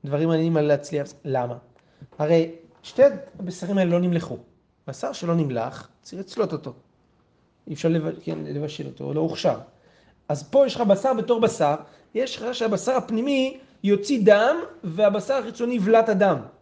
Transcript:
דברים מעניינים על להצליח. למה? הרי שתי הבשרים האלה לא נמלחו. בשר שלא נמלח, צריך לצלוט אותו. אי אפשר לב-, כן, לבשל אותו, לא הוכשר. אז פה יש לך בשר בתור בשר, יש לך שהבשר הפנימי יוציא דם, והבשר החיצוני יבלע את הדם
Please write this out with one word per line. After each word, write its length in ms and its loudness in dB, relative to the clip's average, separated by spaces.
דברים 240 0
מעניינים 280 2
על 80 2
להצליח. 420 0
למה? 320 -4
הרי 320 2
שתי 200 0
הבשרים 400 -4
האלה 120 2
לא 100 2
נמלחו. 360 -2
בשר 240 -8
שלא 220 -2
נמלח, 540 -2
צריך 180 -14
לצלוט 320 -4
אותו. 200 -10
אי 80 -10
אפשר 140 -2
לב-, 360 -2
כן, 200 -8
לבשל 420 -8
אותו, 280 -10
לא 60 -2
הוכשר. 380 -2
אז 220 -6
פה 160 6
יש 80 -4
לך 60 -6
בשר 340 2
בתור 260 0
בשר, 340 2
יש 220 -4
לך 180 -6
שהבשר 380 -2
הפנימי 680 -2
יוציא 420 2
דם, 320 6
והבשר 500 2
החיצוני 400 -4
יבלע 260 6
את 80 2
הדם 280 4